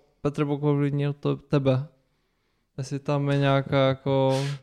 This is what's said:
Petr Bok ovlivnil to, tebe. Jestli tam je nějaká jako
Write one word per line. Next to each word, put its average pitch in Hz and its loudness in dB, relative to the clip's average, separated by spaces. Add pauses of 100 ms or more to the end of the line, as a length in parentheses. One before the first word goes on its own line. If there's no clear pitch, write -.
(220)
Petr 147 -2
Bok 143 -4
ovlivnil 143 0
to, 143 -2
tebe. 135 0 (880)
Jestli 139 -8
tam 143 -2
je 143 2
nějaká 139 2
jako 135 0 (280)